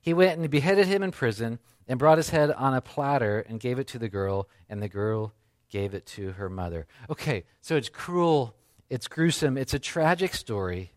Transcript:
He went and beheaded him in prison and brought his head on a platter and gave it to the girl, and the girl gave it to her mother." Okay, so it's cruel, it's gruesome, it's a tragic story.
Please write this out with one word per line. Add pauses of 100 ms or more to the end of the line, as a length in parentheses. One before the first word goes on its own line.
He
went
and
beheaded
him
in
prison (280)
and
brought
his
head
on
a
platter
and
gave
it
to
the
girl, (180)
and
the
girl (360)
gave
it
to
her
mother." (220)
Okay, (160)
so
it's
cruel, (320)
it's
gruesome,
it's
a
tragic
story.